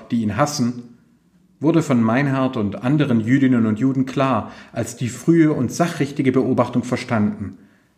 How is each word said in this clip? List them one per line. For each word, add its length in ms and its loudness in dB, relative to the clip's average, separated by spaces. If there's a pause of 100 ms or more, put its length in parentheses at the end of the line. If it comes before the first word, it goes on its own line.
(120)
die 120 0
ihn 120 -2
hassen, 640 -2 (640)
wurde 220 2
von 200 2
Meinhard 540 0
und 260 -4
anderen 380 2
Jüdinnen 440 2
und 140 0
Juden 260 0
klar, 460 -2 (220)
als 240 -8
die 100 -4
frühe 460 2
und 180 -2
sachrichtige 640 -2
Beobachtung 500 0
verstanden, 760 -4 (380)